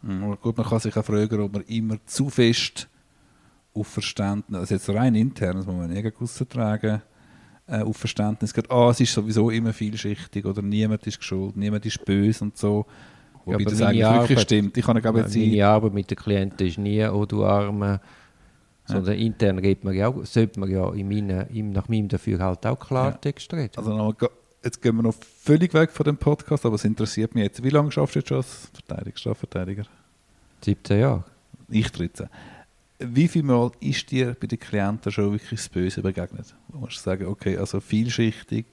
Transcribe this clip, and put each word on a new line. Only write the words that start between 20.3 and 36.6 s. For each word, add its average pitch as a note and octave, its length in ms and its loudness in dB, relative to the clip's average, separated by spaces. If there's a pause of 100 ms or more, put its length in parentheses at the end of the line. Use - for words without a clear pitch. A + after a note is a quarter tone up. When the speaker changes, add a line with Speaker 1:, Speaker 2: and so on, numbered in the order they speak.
Speaker 2:
man G2 100 -4
ja F#2 220 0
in G2 160 -6
meine, G2 360 -2 (100)
im, G#2+ 160 -4
nach F#2+ 180 -4
meinem A2 180 0
Dafürhalten F#2 640 -2
auch B2+ 80 -2
Klartext C3+ 760 -4
Speaker 1:
Ja. F3 60 -4
Speaker 2:
reden. B2+ 200 -6
Speaker 1:
Also A2 180 -4
noch G#2+ 80 -2
mal G#2+ 80 0
ga-, A#2 160 -2 (340)
jetzt - 200 -8
gehen A#2 140 4
wir A2+ 60 2
noch A2+ 120 2
völlig - 580 2
weg D#3+ 180 4
von - 140 -2
dem D3 140 0
Podcast, - 480 0
aber A2 80 0
es G#2 100 -2
interessiert G#2+ 500 0
mich A2 100 2
jetzt. G#2+ 200 -4
Wie C3 60 2
lange D3 200 4
schaffst D3 240 0
du D3+ 40 2
jetzt C#3 100 -4
schon C#3 80 -2
als - 380 -8
Verteidiger, - 420 -10
Strafverteidiger? G2 680 -6 (760)
Speaker 2:
Siebzehn G2+ 380 2
Jahre. A#2 240 2 (460)
Speaker 1:
Ich A2 220 0
dreizehn. - 360 -8 (720)
Wie B2+ 280 2
viel E3+ 160 2
Mal B2 280 2 (100)
ist - 300 -4
dir B2+ 280 -2
bei - 80 -8
den - 140 -6
Klienten G#2 500 -2
schon G2+ 220 0
wirklich G#2+ 280 -6
das - 100 -12
Böse F#2 320 -2
begegnet? F#2+ 520 -6 (140)